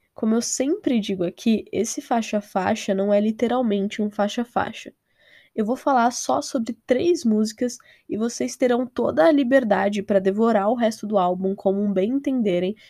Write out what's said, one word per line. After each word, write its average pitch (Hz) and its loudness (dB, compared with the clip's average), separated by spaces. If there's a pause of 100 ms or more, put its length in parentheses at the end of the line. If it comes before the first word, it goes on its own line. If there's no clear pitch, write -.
(120)
como 220 0
eu 233 0
sempre 277 -2
digo 196 -4
aqui, 208 -2
esse 233 -4
faixa 226 -2
a 208 -2
faixa 208 -2
não 202 2
é 208 4
literalmente 220 0
um 208 -2
faixa 208 -2
a - -8
faixa. - -6 (680)
Eu 220 0
vou 220 -2
falar 254 2
só 262 -2
sobre 240 -4
três 311 2
músicas 220 0 (300)
e - -6
vocês 240 -4
terão 247 0
toda 247 0
a 330 6
liberdade 214 2
pra 202 2
devorar 208 2
o 247 0
resto 226 -2
do 208 0
álbum 185 0
como 196 0
um 208 0
bem 190 0
entenderem, 214 0 (140)